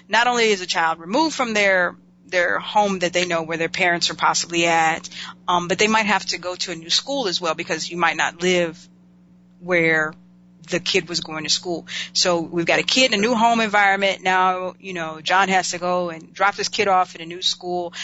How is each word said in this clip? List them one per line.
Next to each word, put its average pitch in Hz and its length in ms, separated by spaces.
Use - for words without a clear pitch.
not 226 180
only 233 220
is 190 120
a 185 60
child 165 320
removed 269 360
from 233 180
their, 185 420
their 185 340
home 196 400
that 175 140
they 180 140
know 170 160
where 160 140
their 165 120
parents 175 400
are 165 60
possibly 165 500
at, 165 420
um, 175 200
but 180 100
they 214 100
might 220 200
have 196 200
to 185 120
go 180 160
to 180 160
a 170 40
new 165 140
school 269 380
as 175 120
well 165 140
because 160 380
you 170 60
might 165 200
not 151 240
live 175 460
where 165 540
the 175 100
kid 175 300
was 170 100
going 156 240
to 151 60
school. - 360
So 175 260
we've 170 260
got 165 140
a 156 40
kid 254 300
in 202 60
a - 20
new 240 140
home 226 240
environment. 196 640
Now, 185 560
you 190 140
know, 160 260
John 185 300
has 185 220
to 180 60
go 180 320
and 160 240
drop 196 220
this 208 140
kid 208 180
off 185 280
in - 60
a 165 40
new 175 160
school. 180 520